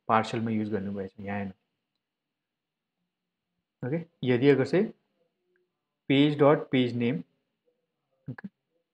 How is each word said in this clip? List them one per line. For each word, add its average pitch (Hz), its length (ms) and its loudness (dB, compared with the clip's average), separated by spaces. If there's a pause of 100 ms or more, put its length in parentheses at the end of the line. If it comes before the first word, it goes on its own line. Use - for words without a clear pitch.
पार्सलमा 113 420 0
युज 107 220 -4
गर्नुभएछ, 98 380 -8 (100)
यहाँ 101 180 -8
हेर्नु। 98 140 -8 (2250)
ओके, 165 200 -6 (180)
यदि 123 240 4
अगर 135 180 6
चाहिँ 190 200 0 (1200)
page 143 320 2
dot 147 180 4 (140)
page 123 220 0
name, 120 260 -4 (1080)
okay, 196 180 -16 (460)